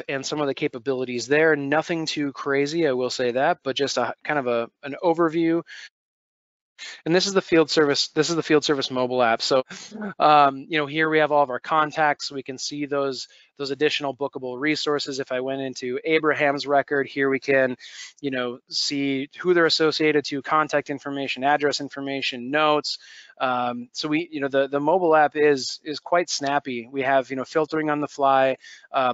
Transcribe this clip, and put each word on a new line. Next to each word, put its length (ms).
and 180
some 140
of 80
the 60
capabilities 760
there. 280
Nothing 500
too 260
crazy, 560
I 60
will 160
say 220
that, 320
but 120
just 220
a, 160
kind 160
of 80
a, 220
an 200
overview. 600
And 80
this 140
is 60
the 100
field 260
service, 380
this 240
is 40
the 60
field 240
service 240
mobile 320
app. 220
So, 200
um, 500
you 120
know, 80
here 220
we 100
have 120
all 120
of 80
our 80
contacts. 720
We 100
can 160
see 300
those, 400
those 120
additional 460
bookable 440
resources. 600
If 120
I 100
went 200
into 420
Abraham's 640
record, 400
here 240
we 100
can, 380
you 120
know, 260
see 640
who 120
they're 140
associated 580
to, 160
contact 480
information, 540
address 380
information, 680
notes. 480
Um, 520
so 160
we, 240
you 100
know, 60
the, 200
the 120
mobile 360
app 200
is, 480
is 160
quite 320
snappy. 600
We 120
have, 260
you 60
know, 100
filtering 460
on 80
the 80
fly, 500
uh, 220